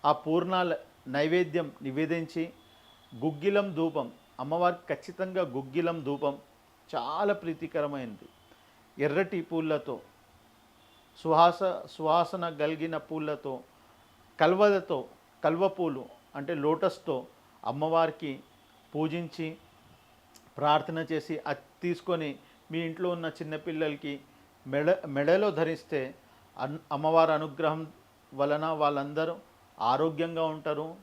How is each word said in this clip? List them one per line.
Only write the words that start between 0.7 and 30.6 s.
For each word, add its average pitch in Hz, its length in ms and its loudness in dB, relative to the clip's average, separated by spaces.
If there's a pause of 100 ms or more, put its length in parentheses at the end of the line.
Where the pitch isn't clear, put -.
నైవేద్యం 156 640 0 (100)
నివేదించి 160 720 -4 (600)
గుగ్గిలం 165 600 0
ధూపం, 151 360 -2 (280)
అమ్మవారికి 170 540 0
ఖచ్చితంగా 185 480 -4
గుగ్గిలం 147 640 -2
ధూపం 143 340 -2 (580)
చాలా 160 380 0
ప్రీతికరమైనది. 147 960 -6 (760)
ఎర్రటి 175 380 0
పూలతో, 156 600 -4 (1200)
సువాస-, 170 680 4
సువాసన 170 600 0
కలిగిన 156 480 -2
పూలతో, 151 600 -6 (800)
కల్వలతో, 180 680 4 (360)
కల్వ 170 240 4
పూలు 160 380 -2 (300)
అంటే 143 180 -4
లోటస్తో 151 760 0 (380)
అమ్మవారికి 156 720 0 (560)
పూజించి 160 640 -4 (1000)
ప్రార్థన 151 540 2
చేసి 156 360 -4
అది 147 120 -2 (220)
తీసుకొని 170 580 -4 (320)
మీ 165 80 -2
ఇంట్లో 170 300 -2
ఉన్న 170 160 -4
చిన్నపిల్లలకి 156 920 -4 (480)
మెడ, 151 380 2
మెడలో 165 460 4
ధరిస్తే 151 640 -2 (420)
అన్-, 143 200 -6 (140)
అమ్మవారి 160 400 6
అనుగ్రహం 156 640 -2 (400)
వలన 147 320 2
వాళ్ళందరూ 151 680 0 (440)
ఆరోగ్యంగా 160 680 0
ఉంటారు 156 580 -4